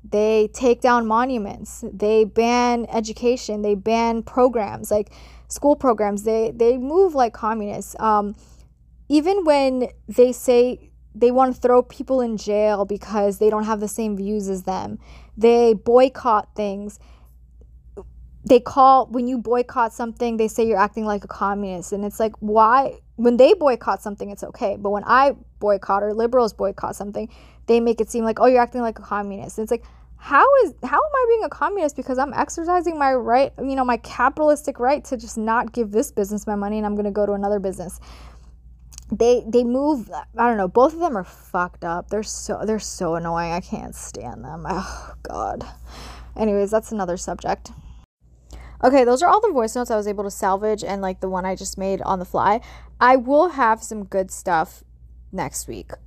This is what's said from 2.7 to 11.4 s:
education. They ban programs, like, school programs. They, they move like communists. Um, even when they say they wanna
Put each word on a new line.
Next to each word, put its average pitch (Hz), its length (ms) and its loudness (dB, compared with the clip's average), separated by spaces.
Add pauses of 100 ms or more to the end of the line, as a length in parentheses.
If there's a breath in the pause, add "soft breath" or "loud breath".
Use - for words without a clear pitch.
education. 220 720 -2
They 208 120 0
ban 226 480 0
programs, 226 680 0
like, 208 180 0 (400 soft breath)
school 285 280 2
programs. 214 480 0
They, 220 300 0
they 233 220 4
move 311 380 2
like 240 180 2
communists. 208 680 -6
Um, 208 380 0 (720 soft breath)
even 339 360 2
when 269 440 2 (180)
they 247 260 6
say 240 580 0 (240)
they 220 160 4
wanna 254 240 2